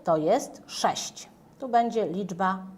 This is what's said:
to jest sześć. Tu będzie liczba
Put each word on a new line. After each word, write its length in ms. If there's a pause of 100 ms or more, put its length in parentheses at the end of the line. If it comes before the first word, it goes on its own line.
to 120
jest 500
sześć. 640 (300)
Tu 100
będzie 380
liczba 520 (200)